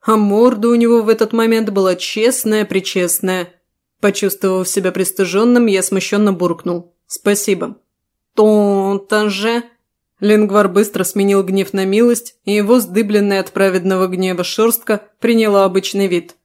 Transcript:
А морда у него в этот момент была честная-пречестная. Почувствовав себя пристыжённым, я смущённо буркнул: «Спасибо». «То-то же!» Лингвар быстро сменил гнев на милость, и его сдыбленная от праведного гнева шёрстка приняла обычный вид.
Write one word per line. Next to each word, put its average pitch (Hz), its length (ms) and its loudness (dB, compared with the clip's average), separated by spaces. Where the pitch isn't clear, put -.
А 220 160 0
морда 214 540 2
у 240 40 4
него 233 280 4
в 208 60 -2
этот 220 240 0
момент 226 380 0
была 190 240 0
честная-пречестная. 190 1600 -2
Почувствовав 190 680 -2
себя 185 220 -2
пристыжённым, 196 760 0
я 190 180 0
смущённо 202 480 0
буркнул: 175 640 -4
«Спасибо». 202 720 -4
«То-то 208 960 0
же!» 226 320 -4
Лингвар 208 500 2
быстро 196 360 0
сменил 196 400 0
гнев 190 280 -2
на 190 120 -2
милость, 233 500 0
и 202 100 -2
его 208 260 2
сдыбленная 202 580 0
от 190 140 -6
праведного 190 560 0
гнева 185 340 -4
шёрстка 220 600 -2
приняла 220 440 2
обычный 190 440 -2
вид. 175 260 -4